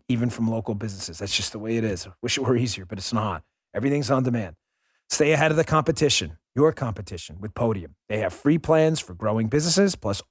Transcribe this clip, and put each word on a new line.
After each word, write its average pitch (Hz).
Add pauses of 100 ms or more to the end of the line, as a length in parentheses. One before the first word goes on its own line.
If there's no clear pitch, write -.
even 120
from 113
local 113
businesses. 101
That's 98
just -
the 107
way 110
it 113
is. 101 (140)
Wish 120
it 139
were 123
easier, 113
but -
it's -
not. 107 (300)
Everything's 139
on 131
demand. 113 (540)
Stay 151
ahead 156
of 151
the 165
competition, 143 (180)
your 151
competition, 95
with 104
Podium. 101 (120)
They 107
have 92
free 156
plans 160
for -
growing 110
businesses, 170
plus 101